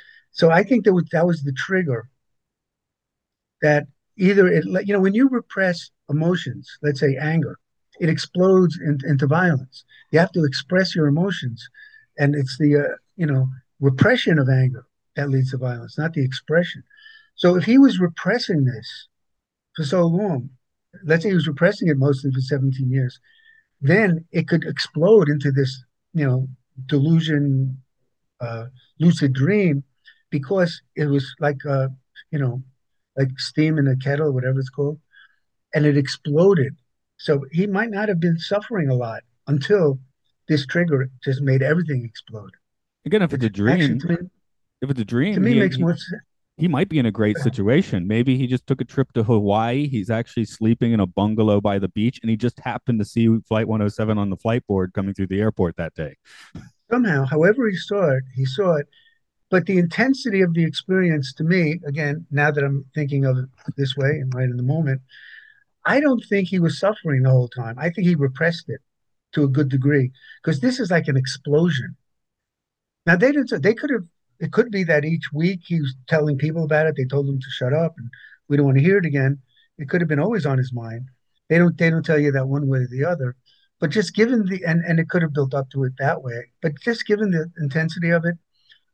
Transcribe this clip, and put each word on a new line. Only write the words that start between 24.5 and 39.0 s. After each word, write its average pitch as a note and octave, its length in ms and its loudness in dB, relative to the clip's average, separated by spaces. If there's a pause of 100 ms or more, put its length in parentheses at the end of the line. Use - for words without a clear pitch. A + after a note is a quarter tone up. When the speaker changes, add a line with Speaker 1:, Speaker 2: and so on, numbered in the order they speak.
Speaker 1:
explode D#3+ 640 2
into C#3+ 240 0
this, C3 320 -2 (300)
you D3+ 120 0
know, C3 220 0 (380)
delusion, C#3+ 960 0 (580)
uh, A#2 260 -10 (320)
lucid D#3 360 4
dream, D3+ 500 2 (460)
because F3 500 -2 (160)
it D3+ 100 -2
was C#3 320 -2
like, D3 300 -4
uh, C3+ 200 0 (420)
you D#3+ 80 -4
know, B2+ 240 -4 (540)
like C3+ 220 -2
steam D#3 400 0
in C#3 100 2
a C3 80 2
kettle, C#3+ 360 -2
whatever C3 260 -2
it's C3 120 -6
called, D3 280 -4 (760)
and D3+ 100 2
it D3 140 4
exploded. D3+ 760 2 (440)
So C#3 340 0
he E3+ 140 0
might G#3 240 -2
not G#3 180 -2
have F#3 120 0
been E3 180 0
suffering G3+ 500 -4
a C3 60 2
lot A#2 280 -6 (260)